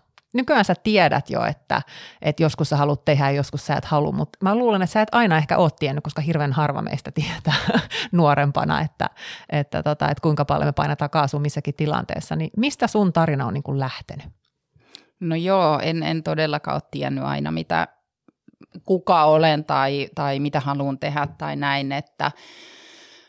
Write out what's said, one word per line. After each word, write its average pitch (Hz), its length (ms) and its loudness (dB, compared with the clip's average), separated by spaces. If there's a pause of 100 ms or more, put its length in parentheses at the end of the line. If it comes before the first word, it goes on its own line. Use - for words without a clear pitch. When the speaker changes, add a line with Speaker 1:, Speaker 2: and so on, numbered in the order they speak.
(340)
Speaker 1:
Nykyään 247 320 2
sä 180 180 2
tiedät 180 460 4
jo, 120 160 -2
että, - 360 -2 (400)
että 151 220 0
joskus 156 260 0
sä 151 80 2
haluat 143 280 0
tehdä 143 200 4
ja 139 60 2
joskus 143 340 -2
sä 147 100 -2
et 139 100 -4
halua, 151 260 0
mut - 180 -2 (120)
mä 196 140 2
luulen, 226 260 2
että 175 120 0
sä 220 80 4
et 214 100 0
aina 185 260 4
ehkä 151 200 2
oot 160 180 4
tiennyt, 143 280 -4
koska 156 180 -6
hirveän 147 320 0
harva 143 280 0
meistä - 300 -6
tietää 160 420 -2 (380)
<laughs> - 200 -8
nuorempana, 147 680 2
että, - 280 -4 (400)
että 147 340 -2
tota, 147 260 0
että 147 120 -4
kuinka 151 240 2
paljon 147 220 0
me 147 40 2
painetaan 147 380 -2
kaasua 147 300 0
missäkin 147 360 -4
tilanteessa. - 600 -4
Niin 160 220 -4
mistä 247 300 0
sun 202 260 2
tarina 151 320 0
on 117 80 -4
niinku 139 260 -4
lähtenyt? - 460 -8 (920)
Speaker 2:
No 165 160 -2
joo, 170 480 2
en, 165 200 -2
en 160 200 -2
todellakaan 151 520 -2
ole 147 60 -2 (100)
tiennyt 139 320 -4
aina, 71 280 -4
mitä, 82 360 -2 (1000)
kuka 180 380 2
olen 156 420 4
tai, 139 500 0
tai 139 240 0
mitä 143 200 -2
haluan 139 400 -4
tehdä 147 280 -2 (100)
tai 147 180 -8
näin, 139 360 -2
että, 143 400 -4 (960)